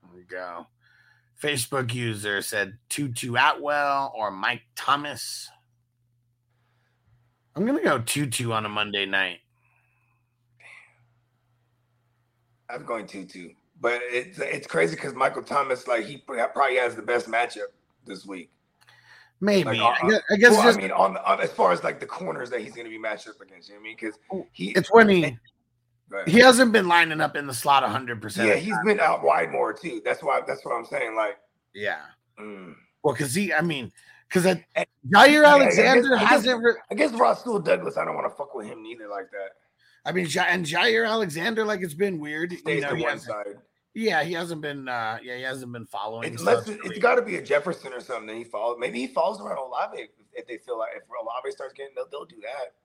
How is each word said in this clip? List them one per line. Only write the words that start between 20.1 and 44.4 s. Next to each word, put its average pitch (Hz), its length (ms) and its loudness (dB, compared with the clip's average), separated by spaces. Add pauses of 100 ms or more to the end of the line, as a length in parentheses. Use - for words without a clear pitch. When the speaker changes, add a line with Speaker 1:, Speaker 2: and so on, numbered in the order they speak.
Speaker 1:
guess, 214 100 4 (100)
I 214 60 4
guess 226 160 8
Speaker 2:
well, 214 100 6
Speaker 1:
just 233 160 6
Speaker 2:
I 196 40 -4
mean, 190 100 -6
on, 185 260 2
on, - 220 0
as - 100 -2
far 185 220 2
as, 170 100 -2
like, - 160 -6
the - 80 -12
corners 147 440 -10
that 120 100 -6
he's 113 140 -14
gonna 113 160 -14
be 113 80 -14
matched 107 280 -8
up 107 140 -20
against, 92 280 -20
you 101 60 -20
know 104 60 -20
what 110 60 -18
I - 20 -12
mean? 113 80 -16
'Cause 113 560 -10
he 185 200 -8
Speaker 1:
it's - 200 2
when 220 160 10
he, 156 280 2 (760)
Speaker 2:
Go - 80 -10
ahead. - 100 -6
Speaker 1:
he 185 120 6
hasn't 247 320 8
been 208 160 4
lining 165 320 4
up 151 160 0
in 143 100 -6
the 135 80 -8
slot 139 280 4
a 120 60 0
hundred 120 340 -4
percent 107 260 -2
Speaker 2:
Yeah, 101 60 4
Speaker 1:
of - 60 0
the 175 60 -8
Speaker 2:
he's 220 100 -4
Speaker 1:
time. - 80 -4
Speaker 2:
been 208 160 2
out 156 240 2
wide 160 260 2
more 127 220 -2
too. 156 320 -10
That's - 180 -4
why, 143 240 0
that's - 180 -8
what 123 100 -4
I'm 117 100 -8
saying. 120 320 -6
Like, 107 220 -2 (360)
Speaker 1:
Yeah. 95 280 -6 (360)
Speaker 2:
mm. 98 360 -16 (280)
Speaker 1:
Well, 143 140 0
'cause 131 180 -6
he, 185 180 0
I 151 100 0
mean, 139 280 -4 (380)
'cause 180 180 0
I, 185 180 0 (120)
Speaker 2:
And 170 100 -4 (220)
Speaker 1:
Jaire 220 240 10
Speaker 2:
yeah, 302 40 8
I - 20 -
guess, 302 80 10
Speaker 1:
Alexander 254 680 8
Speaker 2:
I 220 60 2
guess, 214 100 4
Speaker 1:
hasn't 240 320 4
re- 233 120 4 (160)
Speaker 2:
I 202 40 -6
guess 277 180 2
Rasul 226 480 2
Douglas, 170 360 0
I 80 80 -2
don't - 100 -4
wanna - 160 -4
fuck - 240 -12
with 110 120 -10
him 107 160 -14
neither 110 260 -16
like 98 220 -10
that. 98 220 -12 (520)
Speaker 1:
I 147 80 -6
mean, 180 160 -2
Ja-, 180 200 0
and 175 180 0
Jaire 226 420 2
Alexander, 214 560 -2
like, 208 180 -2
it's 160 120 -8
been 185 240 0
weird. 151 320 -6
Speaker 2:
He 175 60 -8
Speaker 1:
You - 60 -16
Speaker 2:
stays 143 200 -2
Speaker 1:
know, 143 80 -4
Speaker 2:
to 127 60 -2
Speaker 1:
he 127 60 -4
Speaker 2:
one 147 100 -2
Speaker 1:
hasn't, 120 200 -8 (140)
Speaker 2:
side. 104 120 -14 (360)
Speaker 1:
yeah, 208 300 0
he 170 80 -4
hasn't 170 300 -6